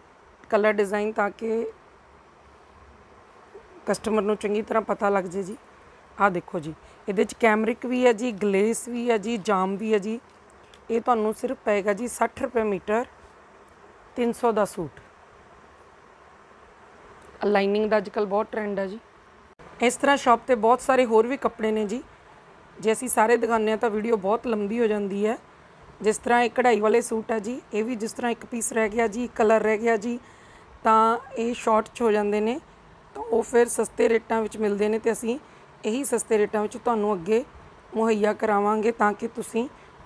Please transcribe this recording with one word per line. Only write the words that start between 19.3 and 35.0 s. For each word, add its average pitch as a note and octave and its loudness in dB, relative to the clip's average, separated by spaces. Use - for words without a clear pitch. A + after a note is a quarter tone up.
ਇਸ A#3+ 2
ਤਰ੍ਹਾਂ C#4 4
ਸ਼ਾਪ A#3+ 4
'ਤੇ B3+ 2
ਬਹੁਤ A3+ 4
ਸਾਰੇ C4 2
ਹੋਰ A3 4
ਵੀ C4 -4
ਕੱਪੜੇ A3 -2
ਨੇ G#3+ 0
ਜੀ। A3 -6
ਜੇ G#3+ 2
ਅਸੀਂ A3 -2
ਸਾਰੇ A#3 4
ਦਿਖਾਉਂਦੇ A3 0
ਹਾਂ A3 0
ਤਾਂ A3+ 0
ਵੀਡੀਓ G#3+ 0
ਬਹੁਤ G3+ -2
ਲੰਬੀ G#3+ -2
ਹੋ A#3 2
ਜਾਂਦੀ G3+ -2
ਹੈ। A3+ 0
ਜਿਸ G#3 0
ਤਰ੍ਹਾਂ A#3+ 2
ਇਹ A#3+ 2
ਕਢਾਈ A#3+ 4
ਵਾਲੇ G#3+ 4
ਸੂਟ A3+ -4
ਆ A3 -2
ਜੀ, A#3+ -8
ਇਹ G#3+ 0
ਵੀ B3 -4
ਜਿਸ G#3+ -6
ਤਰ੍ਹਾਂ A#3+ -4
ਇੱਕ A3+ -8
ਪੀਸ - -6
ਰਹਿ A3 2
ਗਿਆ A3+ 0
ਜੀ, A3+ -4
ਕਲਰ A3 4
ਰਹਿ G#3+ 2
ਗਿਆ A3+ 0
ਜੀ, A#3+ -4
ਤਾਂ A3+ 4
ਇਹ A#3 -2
ਸ਼ਾਰਟ A3 0
'ਚ - -8
ਹੋ A#3 4
ਜਾਂਦੇ G#3 0
ਨੇ, A#3 -2
ਤਾਂ G#4 -10
ਉਹ A#4 0
ਫਿਰ A#3+ 4
ਸਸਤੇ A#3 0
ਰੇਟਾਂ A3+ 0
ਵਿੱਚ G#3 -6
ਮਿਲਦੇ G#3 0
ਨੇ A3 0
ਤੇ A3+ 0